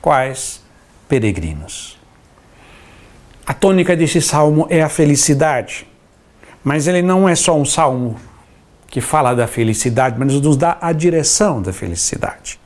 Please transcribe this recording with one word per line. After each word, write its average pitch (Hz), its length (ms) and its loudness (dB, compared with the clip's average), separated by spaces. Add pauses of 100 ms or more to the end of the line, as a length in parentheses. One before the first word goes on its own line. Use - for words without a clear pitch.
quais 135 600 -2 (480)
peregrinos." 85 880 -4 (1500)
A 135 80 -6
tônica 185 420 2
desse 160 240 0
salmo 151 500 2
é 165 120 4
a 156 60 0
felicidade, 147 960 0 (800)
mas 147 240 0
ele 180 140 2
não 185 260 2
é 170 80 2
só 165 200 2
um 143 80 2
salmo 127 520 -2 (720)
que - 120 -6
fala 127 360 0
da 120 100 2
felicidade, 117 720 0
mas 135 220 0
nos 147 160 2
dá 160 240 0
a 170 120 -2
direção 160 680 0
da 92 100 -6
felicidade. - 920 -8